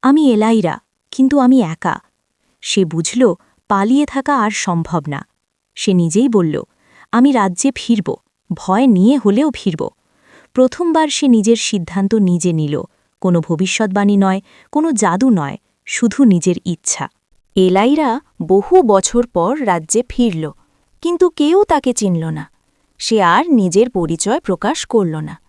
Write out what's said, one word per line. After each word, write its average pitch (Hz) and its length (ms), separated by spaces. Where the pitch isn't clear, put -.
"আমি 277 300
এলাইরা, 214 480
কিন্তু 269 280
আমি 254 220
একা।" 165 380
সে - 240
বুঝল, 165 480
পালিয়ে 226 380
থাকা 277 320
আর 220 140
সম্ভব 170 560
না। 143 200
সে - 180
নিজেই 180 360
বলল, 180 340
"আমি 262 200
রাজ্যে 214 440
ফিরব, - 400
ভয় 208 340
নিয়ে 220 300
হলেও 247 380
ফিরব।" 160 340
প্রথমবার 320 540
সে 285 200
নিজের 226 280
সিদ্ধান্ত 196 600
নিজে 175 380
নিল, 151 300
কোনো 175 200
ভবিষ্যৎবাণী 196 760
নয়, 190 240
কোনো 311 200
জাদু 208 380
নয়, 151 280
শুধু - 380
নিজের 180 320
ইচ্ছা। - 440
এলাইরা 202 680
বহু 196 400
বছর 226 460
পর 226 400
রাজ্যে 180 420
ফিরল, 165 420
কিন্তু 349 280
কেউ 330 340
তাকে 277 300
চিনল 175 300
না। 156 280
সে 220 240
আর 190 280
নিজের 214 400
পরিচয় 180 500
প্রকাশ 202 460
করল 180 300
না। 156 340